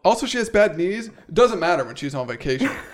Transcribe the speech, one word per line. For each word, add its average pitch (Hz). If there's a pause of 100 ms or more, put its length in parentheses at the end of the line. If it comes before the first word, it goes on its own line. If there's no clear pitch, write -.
Also, 226
she 247
has 226
bad 202
knees. 202
It -
doesn't 240
matter 160
when 117
she's 143
on 127
vacation. 131 (240)